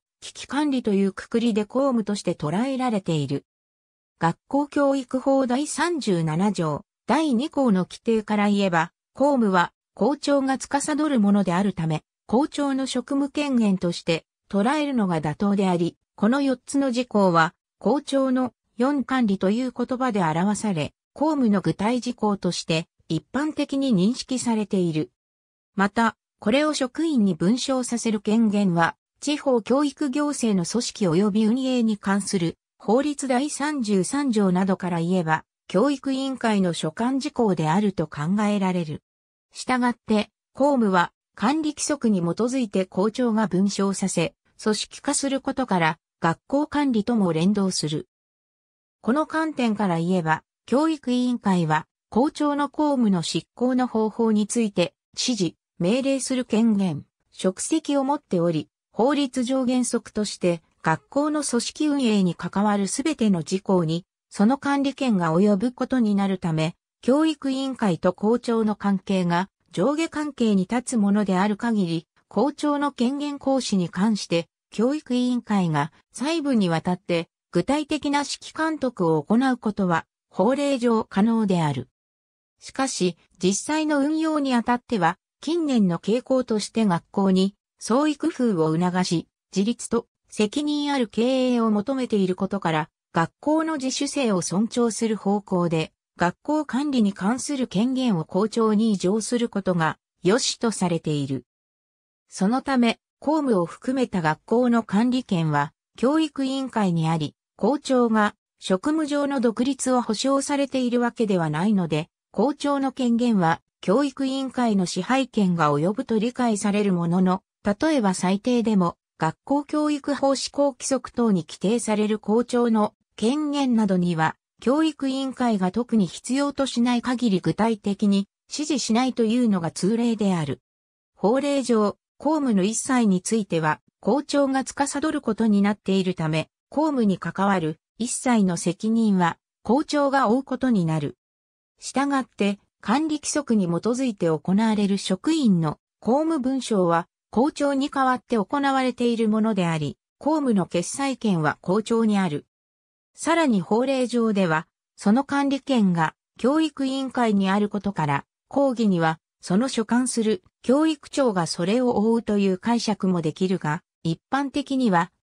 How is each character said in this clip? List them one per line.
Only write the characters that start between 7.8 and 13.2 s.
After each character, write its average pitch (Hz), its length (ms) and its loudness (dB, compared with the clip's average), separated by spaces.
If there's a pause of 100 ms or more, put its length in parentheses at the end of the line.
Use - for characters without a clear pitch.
規 - 160 -16
定 220 220 0
か 214 140 -2
ら 208 120 2
言 202 180 2
え - 40 0
ば、 170 200 0 (220)
公 285 200 2
務 226 180 2
は 175 200 2 (220)
校 269 240 0
長 285 240 0
が 269 160 -2
司 285 380 -4
る 285 240 0
も 202 120 4
の 202 120 4
で 175 100 0
あ 180 80 2
る 208 120 0
た 165 120 -4
め、 156 160 -2 (240)
校 269 220 2
長 285 260 -4
の 269 140 -4
職 247 220 -6
務 277 200 -2